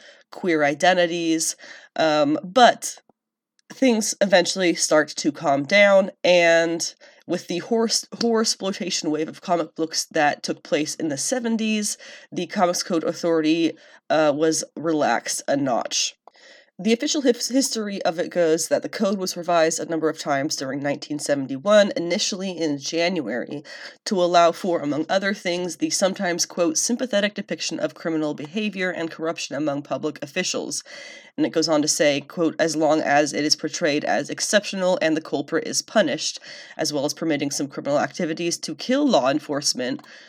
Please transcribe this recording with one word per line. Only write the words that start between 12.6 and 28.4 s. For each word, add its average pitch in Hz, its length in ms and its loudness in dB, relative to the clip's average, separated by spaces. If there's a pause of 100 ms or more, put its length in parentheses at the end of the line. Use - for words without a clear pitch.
Code 165 200 -2
Authority, 165 680 0 (360)
uh, 151 240 4
was 156 300 0 (140)
relaxed 147 720 0
a 139 100 2
notch. - 580 -2 (640)
The 196 140 0
official 285 300 0
his-, 240 260 2
history 220 540 -2
of 175 180 -2
it 170 100 -4
goes 165 380 2
that 180 140 0
the 156 80 -8
code 202 280 0
was 185 200 -6
revised 165 420 2
a 156 60 -6
number 160 240 0
of 147 100 -4
times 147 380 -2
during 135 260 -6
nineteen 147 360 -4
seventy-one, 143 760 2
initially 185 560 -4
in 160 260 -2
January, 143 840 -4 (400)
to 190 180 0
allow 170 300 6
for, 170 300 -2
among 147 260 -2
other 196 260 0
things, 180 440 -4
the 160 120 -4
sometimes, 185 560 -2
quote, 170 320 -2
"sympathetic 208 560 -2
depiction - 460 -8
of 160 140 -4
criminal 156 400 -4
behavior 185 580 -4